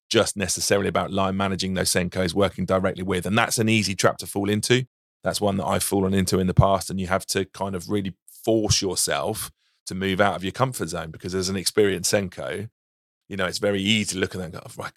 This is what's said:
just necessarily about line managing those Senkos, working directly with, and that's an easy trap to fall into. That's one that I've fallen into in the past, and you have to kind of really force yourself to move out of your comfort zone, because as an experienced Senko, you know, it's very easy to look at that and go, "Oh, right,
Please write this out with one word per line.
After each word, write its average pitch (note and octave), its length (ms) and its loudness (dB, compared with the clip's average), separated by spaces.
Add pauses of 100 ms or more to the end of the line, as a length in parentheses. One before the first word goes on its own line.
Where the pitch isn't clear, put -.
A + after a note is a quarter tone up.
just G2+ 260 4
necessarily F#2+ 520 0
about F2+ 240 0
line F#2+ 260 0
managing F#2+ 380 -2
those F2+ 160 0
Senkos, F2+ 420 0
working F#2 320 2
directly F#2 380 0
with, F#2 240 -2
and G#2+ 100 2
that's A#2 220 0
an A2 100 2
easy G#2 260 2
trap - 240 2
to F#2 80 -10
fall G2+ 220 -2
into. B2+ 380 2 (360)
That's F#2 180 -2
one G2 160 2
that D#2+ 80 -2
I've F#2 180 0
fallen G2 320 0
into F#2 240 2
in F#2 80 2
the F2+ 60 0
past, F#2+ 360 4
and F#2 100 -6
you F#2 80 -4
have F#2 200 0
to G2 180 -2
kind G2 300 -8
of F2 140 -8
really G2 260 -2 (280)
force A2 380 2
yourself E2+ 680 -2 (340)
to - 80 -10
move F#2+ 260 0
out G2 160 4
of F2 80 -8
your F#2+ 80 -2
comfort B2 380 -2
zone, E2 220 -8
because F2+ 240 -8
as F#2+ 140 -2
an F#2+ 60 -2
experienced F#2+ 560 2
Senko, F#2 560 -4 (600)
you G2 80 -8
know, F#2 80 0
it's F2 140 -4
very G2+ 220 0
easy G#2+ 320 2
to F#2 40 -4
look G2+ 160 -2
at F#2+ 60 -8
that F2+ 60 -8
and D#2+ 80 -12
go, - 120 -12
"Oh, - 120 -16
right, - 200 -10